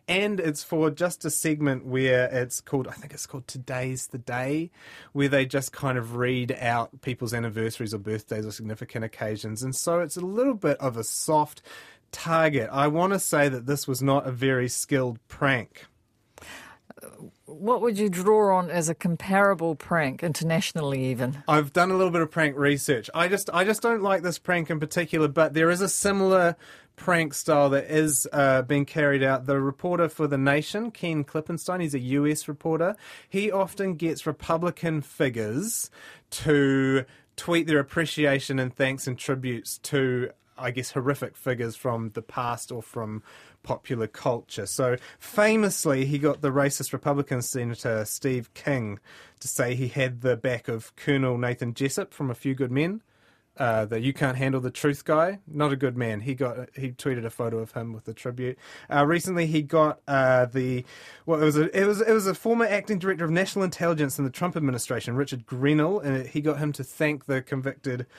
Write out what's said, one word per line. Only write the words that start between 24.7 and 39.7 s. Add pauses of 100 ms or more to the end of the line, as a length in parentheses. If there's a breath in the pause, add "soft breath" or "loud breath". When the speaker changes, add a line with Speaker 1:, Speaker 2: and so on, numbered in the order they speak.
Speaker 1:
particular,
but
there
is
a
similar (400 loud breath)
prank
style
that
is,
uh,
being
carried
out.
The
reporter
for
The
Nation,
Ken
Klippenstein,
he's
a
U
S
reporter. (340 loud breath)
He
often
gets
Republican
figures (420 loud breath)
to (300 soft breath)
tweet
their
appreciation
and
thanks
and
tributes